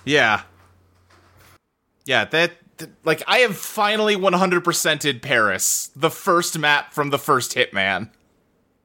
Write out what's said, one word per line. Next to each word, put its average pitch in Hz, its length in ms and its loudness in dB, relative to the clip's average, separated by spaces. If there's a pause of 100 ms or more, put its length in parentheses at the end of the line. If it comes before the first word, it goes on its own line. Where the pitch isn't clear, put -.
Yeah. 127 380 2 (1600)
Yeah, 120 200 2
that, 165 280 0 (260)
th-, - 120 -18 (140)
like, 160 240 0
I 202 100 2
have 233 180 2
finally 214 600 -2
one 190 160 2
hundred 180 320 0
percented 151 580 -2
Paris, 110 720 0
the 151 160 -2
first 170 480 -2
map 147 340 2
from 147 180 -2
the 139 100 0
first 131 340 0
Hitman. 98 560 -2 (720)